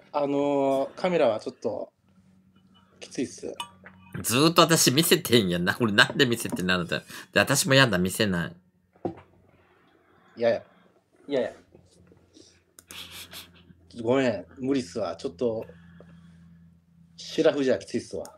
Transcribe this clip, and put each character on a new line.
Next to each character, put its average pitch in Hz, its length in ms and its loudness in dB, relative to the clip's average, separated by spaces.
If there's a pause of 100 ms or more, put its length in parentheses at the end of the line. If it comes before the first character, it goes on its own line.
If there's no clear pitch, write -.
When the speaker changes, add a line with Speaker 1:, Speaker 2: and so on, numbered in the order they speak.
(120)
Speaker 1:
あ 147 140 0
の 139 600 0
ー、 - 80 -16
カ 185 160 -2
メ 170 80 2
ラ 139 100 4
は 110 120 0
ち 135 100 -10
ょ - 20 -20
っ - 40 -20
と、 - 360 -8 (1080)
き - 80 -18
つ - 120 -10
い 123 40 -2
っ - 20 -6
す。 - 280 -12 (680)
Speaker 2:
ず 113 160 -2
ー 160 140 6
っ - 20 -6
と 175 80 6
私 160 300 4
見 147 100 2
せ 170 160 2
て 117 200 0
ん 98 100 2
や 87 100 0
ん 87 60 -2
な。 98 160 0
俺 110 120 2
な 123 160 4
ん - 80 -10
で 143 80 4
見 120 120 0
せ - 120 -8
て - 140 -6
ん 90 40 -2
の？ 92 80 2
あ 90 40 0
な 85 80 -4
た。 76 140 -4
で、 - 40 -20 (300)
私 117 340 2
も 135 60 6
や 135 120 6
だ、 110 120 0
見 92 120 0
せ 110 160 0
な 87 220 -2
い。 - 80 -16 (1800)
Speaker 1:
い 113 40 -10
や 117 100 2
い - 40 2
や。 - 80 -6 (680)
い 143 40 -6
や 131 80 0
い - 40 -2
や。 95 80 -8 (2500)
ご 120 140 2
め 135 120 2
ん、 104 180 -4 (120)
無 135 140 -4
理 135 80 0
っ - 40 -8
す - 160 -10
わ。 - 160 -4
ち - 100 -12
ょ 127 40 -6
っ - 60 -20
と、 113 300 -4 (1500)
シ - 260 -6
ラ 151 100 6
フ 139 120 -2
じ 127 80 2
ゃ 98 60 0
き - 80 -12
つ - 80 -14
い 117 40 -2
っ - 20 -2
す - 160 -14
わ。 80 80 -8 (140)